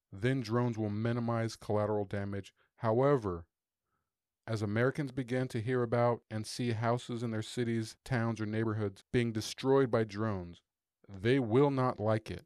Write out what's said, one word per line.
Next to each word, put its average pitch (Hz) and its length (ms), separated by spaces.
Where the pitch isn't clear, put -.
then 123 300
drones 117 380
will 110 100
minimize 117 680
collateral 104 500
damage. 98 480
However, 113 680
as 113 160
Americans 123 520
begin 127 340
to 123 140
hear 123 240
about 120 440
and 110 160
see 120 280
houses 117 500
in 120 80
their 110 120
cities, 113 520
towns, 113 360
or 107 40
neighborhoods 107 680
being 120 180
destroyed 131 580
by 113 140
drones, 98 600
they 101 300
will 131 320
not 127 300
like 110 280
it, 87 180